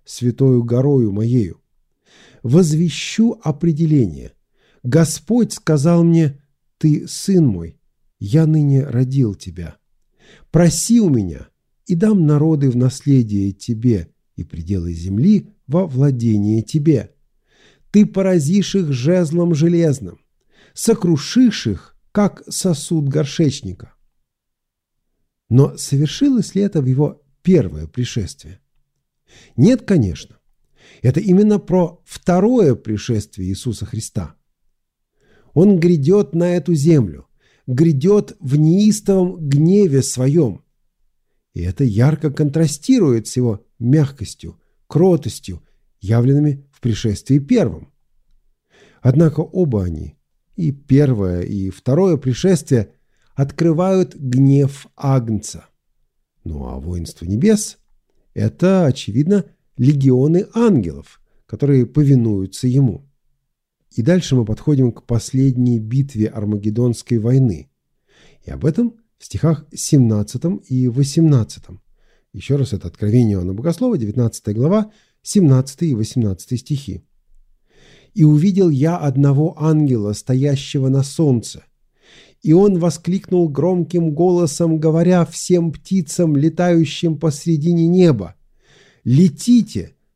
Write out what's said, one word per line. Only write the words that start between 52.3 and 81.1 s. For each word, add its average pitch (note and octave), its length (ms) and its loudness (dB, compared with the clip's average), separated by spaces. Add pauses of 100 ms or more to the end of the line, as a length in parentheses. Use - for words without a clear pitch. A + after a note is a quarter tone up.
открывают E3+ 800 0
гнев C#3 800 2
Агнца. A#2 720 -4 (800)
Ну D2 220 -10
а B1+ 140 -12
воинство E2 460 -10
небес — F3+ 520 -2 (560)
это, F3 520 0
очевидно, D3+ 600 -2 (320)
легионы C#3 760 2
ангелов, C3 680 -2 (240)
которые C3 400 0
повинуются A#2 800 0
ему. B2 400 0 (840)
И - 100 -6
дальше D#3+ 340 0
мы B2 80 2
подходим B2+ 480 0
к - 140 -16
последней B2 720 0
битве A2 500 -2
Армагеддонской G#2+ 920 -4
войны. A#2 500 0 (760)
И - 60 -16
об C2+ 160 -8
этом A#3 300 -2 (240)
в - 60 -20
стихах - 460 -2
семнадцатом B2 840 0
и B2+ 300 -4
восемнадцатом. C3+ 920 -2 (520)
Еще C3 240 -4
раз, B2+ 160 -2
это F2+ 140 -8
Откровение G#2+ 480 0
Иоанна F2+ 180 -4
Богослова, E3+ 460 -2
девятнадцатая A2 560 -4
глава, F#3+ 360 0 (300)
семнадцатый C#3+ 680 2
и C3 60 0
восемнадцатый G#2+ 640 -4
стихи. G2 460 -10 (1120)
«И F#3 80 4
увидел E3+ 480 4
я D#3 260 0
одного C#3+ 640 0
ангела, C#3 520 0
стоящего C3+ 760 -2
на C3+ 140 2
солнце. C#3 640 -2 (760)